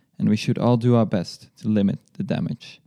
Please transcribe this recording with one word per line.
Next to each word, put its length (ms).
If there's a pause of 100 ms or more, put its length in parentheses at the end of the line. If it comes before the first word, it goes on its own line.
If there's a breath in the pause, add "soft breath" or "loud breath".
(180 soft breath)
and 80
we 100
should 200
all 220
do 160
our 100
best 540
to 100
limit 300 (180)
the 60
damage. 640